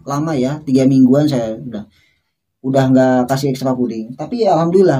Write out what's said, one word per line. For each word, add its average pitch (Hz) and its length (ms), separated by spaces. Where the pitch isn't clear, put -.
lama, 151 240
ya, 135 320
tiga 131 240
mingguan 135 400
saya 113 240
udah, 110 320
udah 135 260
nggak 131 280
kasih 139 240
extra 131 180
puding. 117 480
Tapi 220 240
alhamdulillah 170 560